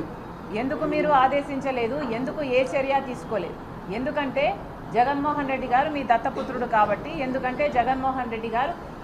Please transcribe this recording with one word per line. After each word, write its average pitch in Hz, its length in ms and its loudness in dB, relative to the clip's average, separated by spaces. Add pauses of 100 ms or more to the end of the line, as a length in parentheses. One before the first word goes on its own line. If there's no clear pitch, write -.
(600)
ఎందుకు 285 240 -2 (100)
మీరు 302 160 4 (120)
ఆదేశించలేదు? 269 760 0 (180)
ఎందుకు 262 240 -4 (160)
ఏ 262 40 6 (120)
చర్య 269 240 2 (120)
తీసుకోలేదు? 208 480 -4 (420)
ఎందుకంటే 277 460 0 (500)
జగన్మోహన్ 277 560 2
రెడ్డి 262 220 -2
గారు 285 220 4
మీ 285 80 -2
దత్తపుత్రుడు 247 720 0
కాబట్టి, 208 360 2 (140)
ఎందుకంటే 254 400 0 (120)
జగన్మోహన్ 262 580 0
రెడ్డి 226 220 -4
గారు 294 160 0 (300)